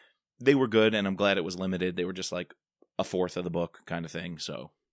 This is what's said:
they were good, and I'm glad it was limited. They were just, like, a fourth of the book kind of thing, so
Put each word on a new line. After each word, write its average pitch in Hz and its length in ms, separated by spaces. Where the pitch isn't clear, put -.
they 131 180
were 131 120
good, 110 260
and 101 140
I'm 95 80
glad 98 220
it 82 80
was 90 120
limited. 92 380
They 90 100
were 95 60
just, 92 220
like, 90 200
a 92 80
fourth 90 320
of 90 80
the 87 40
book 85 360
kind 85 180
of 80 80
thing, 85 260
so - 340